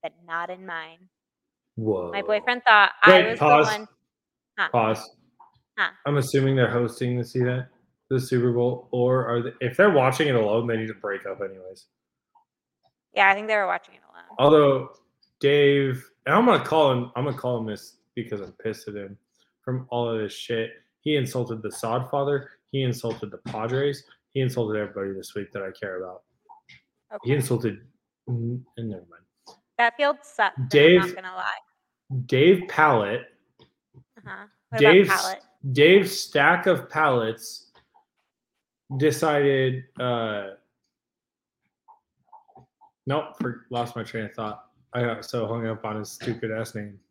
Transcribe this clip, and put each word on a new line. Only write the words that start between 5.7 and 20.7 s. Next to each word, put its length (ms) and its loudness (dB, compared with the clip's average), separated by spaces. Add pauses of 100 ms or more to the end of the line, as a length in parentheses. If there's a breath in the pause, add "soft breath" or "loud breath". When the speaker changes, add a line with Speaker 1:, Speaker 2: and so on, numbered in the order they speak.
Speaker 1:
Huh. 120 -2 (160)
Speaker 2:
I'm 120 0
assuming 380 0
they're 160 4
hosting 460 -2
this 180 -8
event, 300 -2 (440)
the 100 0
Super 340 0
Bowl, 380 -2
or 340 2
are 160 -2
they, 100 -8 (100)
if 160 -4
they're 140 6
watching 380 2
it 60 2
alone, 320 0
they 100 -2
need 100 -4
to 60 -10
break 320 -8
up 160 -10
anyways. 460 -14 (1300)
Speaker 1:
Yeah, 160 4
I 40 2
think 140 -6
they 100 0
were 100 0
watching 280 -6
it 140 -20
alone. 280 -20
Speaker 2:
Although 520 6 (520)
Dave, 680 2 (160)
and 100 2
I'm 100 4
gonna 180 4
call 280 2
him, 240 -2
I'm 100 -4
gonna 120 -6
call 220 -4
him 80 -6
this 300 -12 (180)
because 260 -8
I'm 120 -16
pissed 340 -10
at 80 -12
him 220 -14 (440)
from 280 -8
all 200 -2
of 120 -4
this 120 -8
shit. 380 -6 (300)